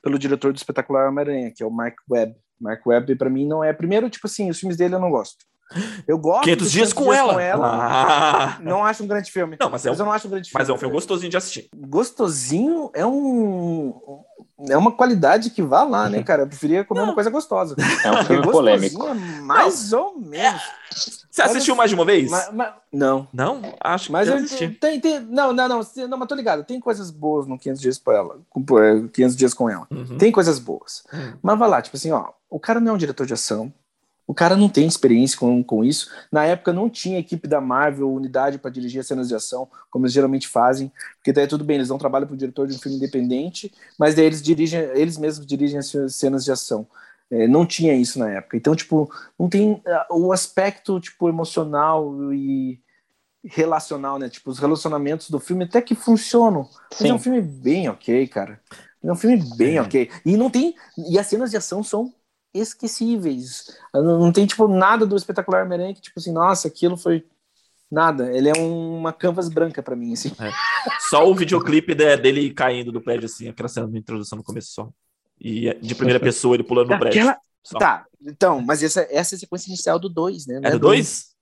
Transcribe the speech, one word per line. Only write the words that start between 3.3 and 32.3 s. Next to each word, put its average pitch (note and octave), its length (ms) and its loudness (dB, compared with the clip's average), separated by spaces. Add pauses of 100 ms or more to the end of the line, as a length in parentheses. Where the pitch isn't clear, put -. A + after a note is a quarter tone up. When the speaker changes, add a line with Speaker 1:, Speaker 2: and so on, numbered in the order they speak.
Speaker 1:
mim, C3+ 160 -2
não D#3 180 -2
é. D#3 80 2
Primeiro, F#3+ 360 -2
tipo - 180 -12
assim, G#3 220 -6
os E3 100 -6
filmes F#3 180 -6
dele F3+ 180 0
eu F#3 60 -2
não F3+ 100 0
gosto. A#2 340 -4 (640)
Eu D#3 100 2
gosto F3 280 2
Speaker 2:
Quinhentos F3 220 2
Speaker 1:
dos C3+ 60 0
Speaker 2:
Dias G#3+ 200 2
Speaker 1:
Quinhentos C#4 160 0
Speaker 2:
com - 40 6
Speaker 1:
Dias C4+ 120 6
Speaker 2:
Ela. G3+ 100 4
Speaker 1:
com F3+ 60 0
Ela. F3+ 280 0
Speaker 2:
Ah. C3+ 920 2
Speaker 1:
Não F#3+ 220 0
acho G#3+ 180 0
um G#3 40 -8
grande G3+ 260 -4
filme. D#3+ 280 -4
Speaker 2:
Não, - 80 0
mas - 160 -6
é C3+ 60 0
Speaker 1:
Mas E3 80 -2
Speaker 2:
um, G3+ 40 -2
Speaker 1:
eu G#3 40 -2
não G#3 60 0
acho G#3+ 160 -4
um - 20 -10
grande F#3+ 240 -8
Speaker 2:
mas - 80 2
Speaker 1:
filme. C3+ 100 0
Speaker 2:
é - 40 2
um - 20 -10
filme C3 160 -4
gostosinho F3 340 -4
de F3 80 -4
assistir. - 380 -6
Speaker 1:
Gostosinho F3+ 1200 -2
é D#3 100 -2
um, G3 880 -2 (760)
é C#3 80 6
uma A3+ 140 6
qualidade A3 580 4
que - 100 -6
vá D3 220 4
lá, G#3+ 260 0
né, G#2 140 -2
cara? D3 200 2
Eu C3+ 40 0
preferia D#3 380 -2
comer G3 160 -2
Speaker 2:
Não. G#3+ 80 0
Speaker 1:
uma D#4+ 60 -2
coisa G#3+ 160 0
gostosa. F#3+ 440 -4 (300)
Speaker 3:
É - 80 2
um A3 120 2
filme - 180 2
Speaker 1:
Porque F3+ 100 2
Speaker 3:
polêmico. G#2 440 4
Speaker 1:
gostosinho G3+ 420 -6
é - 20 -12
mais A3 500 2
Speaker 2:
Não. A#3 100 2
Speaker 1:
ou F#4 200 -6
menos. F3+ 420 -2 (300)
Speaker 2:
Você - 500 -6
Speaker 1:
Mas - 80 4
Speaker 2:
assistiu B3+ 240 0
Speaker 1:
assim, A#3+ 40 0
Speaker 2:
mais A3+ 120 4
de G3 60 0
uma E3+ 80 2
vez? D#3+ 260 4
Speaker 1:
ma-, F#3 220 -2
ma-, A3 240 -6 (160)
não. C3+ 400 0
Speaker 2:
Não? F#3 280 -2 (200)
Acho F3+ 320 -4
Speaker 1:
Mas F#3+ 160 2
Speaker 2:
que C#4 60 2
eu C#4 40 0
Speaker 1:
eu C4+ 60 -2
Speaker 2:
assisti. C4 240 -6
Speaker 1:
tem, D4+ 320 -2
tem, D#4 180 0
não, B3+ 340 0
não, B3+ 160 0
não, A#3 140 -2
se-, B3+ 240 -10
não, C4 100 -8
mas B3+ 120 -8
tô C#4+ 80 -6
ligado. F#3 260 -2
Tem B3 160 -10
coisas G3+ 320 -6
boas D3+ 340 -4
no C3 140 -10
Quinhentos C3+ 240 -8
Dias C3 160 -2
com B2 140 0
Ela, G2+ 260 0 (100)
com, - 120 -6 (180)
é, G#2+ 300 6
Quinhentos B2+ 280 2
Dias C3 160 4
com A#2+ 160 -2
Ela. F#2 220 -8
Speaker 2:
Uhum. B2+ 260 -10
Speaker 1:
Tem G#3 140 6
coisas E3 300 2
boas. - 420 -12 (100)
Speaker 2:
Uhum. C3+ 200 -12 (100)
Speaker 1:
Mas G#3 160 2
vai A3+ 100 4
lá, C3+ 140 2
tipo - 140 -14
assim, D#3+ 160 -4
ó, A2 160 -2 (200)